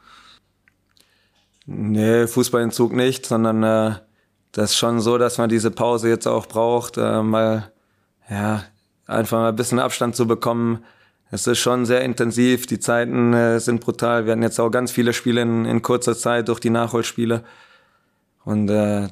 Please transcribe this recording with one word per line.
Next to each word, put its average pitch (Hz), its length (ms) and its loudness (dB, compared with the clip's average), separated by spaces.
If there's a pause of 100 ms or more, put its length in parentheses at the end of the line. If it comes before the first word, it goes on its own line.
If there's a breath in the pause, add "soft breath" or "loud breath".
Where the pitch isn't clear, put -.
(1700 loud breath)
Nee, 107 640 0
Fußballentzug 117 640 0
nicht, 127 340 0
sondern, 113 380 0
äh, 110 320 2 (560)
das 104 200 -2
ist - 60 0
schon 117 220 0
so, 117 180 2
dass 120 200 0
man 117 120 0
diese 110 220 2
Pause 117 380 0
jetzt 113 180 0
auch 117 180 0
braucht, 117 520 -2
äh, 110 260 0
mal, 110 480 0 (580)
ja, 104 340 -2 (440)
einfach 113 300 -2
mal 113 120 2
ein 110 60 -2
bisschen 120 240 -2
Abstand 120 360 -2
zu 117 120 0
bekommen. 117 560 -2 (480 soft breath)
Es - 160 -4
ist 120 120 0
schon 123 260 0
sehr 123 160 2
intensiv, 123 640 0
die 107 120 -4
Zeiten, 120 540 2
äh, 117 280 2
sind 117 180 0
brutal. 117 460 -2
Wir 113 80 2
hatten 113 100 0
jetzt 113 160 -2
auch 117 120 2
ganz 123 200 -2
viele 117 220 2
Spiele 120 280 0
in, 117 220 0
in 117 180 0
kurzer 120 360 0
Zeit 120 320 0
durch 117 100 -2
die 120 100 0
Nachholspiele. 117 760 -2 (1000 soft breath)
Und, 107 260 0
äh, 104 420 0